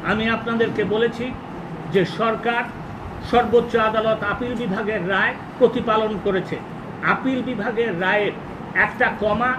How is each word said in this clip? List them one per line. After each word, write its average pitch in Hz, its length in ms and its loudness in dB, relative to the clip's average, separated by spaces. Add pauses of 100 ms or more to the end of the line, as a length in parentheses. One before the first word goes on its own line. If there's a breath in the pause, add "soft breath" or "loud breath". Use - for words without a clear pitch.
আমি 220 260 2
আপনাদেরকে 226 540 0
বলেছি 226 480 0 (640)
যে 185 120 6
সরকার 233 580 0 (680)
সর্বোচ্চ 233 440 4
আদালত 220 480 2
আপিল 240 320 -2
বিভাগের 208 540 -2
রায় 208 240 2 (260)
প্রতিপালন 220 640 4
করেছে। 190 320 0 (480)
আপিল 254 400 0
বিভাগের 214 580 -2
রায়ের 196 300 2 (440)
একটা 220 440 2
কমা 214 400 2